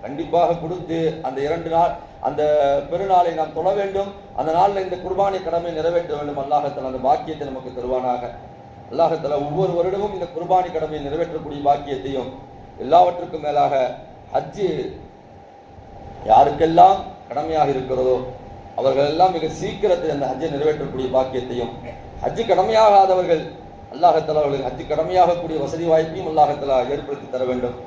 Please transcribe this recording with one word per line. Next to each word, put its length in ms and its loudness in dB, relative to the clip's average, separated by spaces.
கண்டிப்பாக 580 0
கொடுத்து 640 -4
அந்த 140 -6
இரண்டு 340 -4
நாள், 160 4
அந்த 140 -2
பெருநாளை 440 2
நாம் 240 -4
தொழ 100 0
வேண்டும். 300 -2
அந்த 180 -2
நாள்ல 280 2
இந்த 180 -6
குர்பானி 400 0
கடமையை 340 -2
நிறைவேற்ற 380 0
வேண்டும். 280 -6
அல்லாஹ் 220 0
தஆலா 260 -6
அந்த 160 -6
பாக்கியத்தை 400 0
நமக்கு 300 -10
தருவானாக. 460 -2
அல்லாஹ் 300 2
தஆலா 240 -2
ஒவ்வொரு 320 0
வருடமும் 400 -2
இந்த 180 -6
குர்பானி 380 0
கடமையை 320 -4
நிறைவேற்றக்கூடிய 640 -6
பாக்கியத்தையும், 600 -2
எல்லாவற்றுக்கும் 640 2
மேலாக 260 2
ஹஜ்ஜு 340 -2
யாருக்கெல்லாம் 680 6
கடமையாக 460 0
இருக்கிறதோ 420 0
அவர்களெல்லாம் 580 2
மிக 100 -2
சீக்கிரத்தில் 540 0
அந்த 160 -2
ஹஜ்ஜை 200 -4
நிறைவேற்றக்கூடிய 640 -2
பாக்கியத்தையும், 560 -2
ஹஜ்ஜு 280 -2
கடமையாகாதவர்கள் 920 6
அல்லாஹ் 260 6
தஆலா 240 0
அவர்களுக்கு 260 0
ஹஜ்ஜு 220 -10
கடமையாகக்கூடிய 720 2
வசதி 260 -4
வாய்ப்பையும் 400 2
அல்லாஹ் 300 4
தஆலா 160 2
ஏற்படுத்தி 420 -6
தர 200 -2
வேண்டும். 240 -2